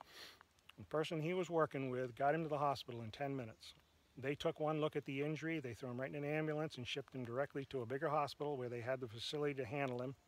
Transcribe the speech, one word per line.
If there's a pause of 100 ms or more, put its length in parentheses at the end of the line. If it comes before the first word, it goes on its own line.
(760)
the
person
he
was
working
with
got
him
to
the
hospital
in
ten
minutes. (440)
They
took
one
look
at
the
injury,
they
threw
him
right
in
an
ambulance
and
shipped
him
directly
to
a
bigger
hospital
where
they
had
the
facility
to
handle
him. (120)